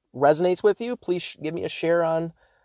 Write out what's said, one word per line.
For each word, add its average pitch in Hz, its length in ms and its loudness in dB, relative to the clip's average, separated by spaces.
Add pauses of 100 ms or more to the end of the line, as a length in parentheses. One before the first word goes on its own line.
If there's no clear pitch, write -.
(160)
resonates 156 480 2
with 202 160 4
you, 240 160 -6
please 180 260 -4
sh-, - 220 -12
give 156 100 -6
me 180 120 -6
a 160 40 -6
share 170 320 0
on, 165 300 -2 (340)